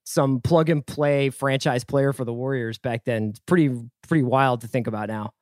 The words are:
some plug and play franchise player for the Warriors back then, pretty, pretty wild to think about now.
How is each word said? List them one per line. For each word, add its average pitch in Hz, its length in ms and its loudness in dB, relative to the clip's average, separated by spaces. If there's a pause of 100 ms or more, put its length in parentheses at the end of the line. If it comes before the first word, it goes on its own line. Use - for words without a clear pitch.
some 135 360 2
plug 160 280 4
and 156 180 0
play 143 440 0
franchise 135 540 0
player 139 280 2
for 131 120 -6
the 117 80 -4
Warriors 120 460 -4
back 117 260 -6
then, 110 300 -2 (120)
pretty, 165 240 4 (360)
pretty 156 180 2
wild 127 380 2
to - 60 -12
think 120 180 -2
about 107 220 -6
now. 107 340 -6